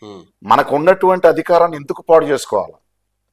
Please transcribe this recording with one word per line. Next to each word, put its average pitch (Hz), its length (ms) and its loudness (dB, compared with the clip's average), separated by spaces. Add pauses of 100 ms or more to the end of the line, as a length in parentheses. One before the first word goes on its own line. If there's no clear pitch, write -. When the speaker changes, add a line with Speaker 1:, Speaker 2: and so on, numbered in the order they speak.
Speaker 1:
Hmm. 101 160 -20 (220)
Speaker 2:
మనకు 127 320 0
ఉన్నటువంటి 185 520 0
అధికారాన్ని 165 500 0
ఎందుకు 143 240 -12
పాడు 165 240 2
చేసుకోవాలి? 113 480 -6 (600)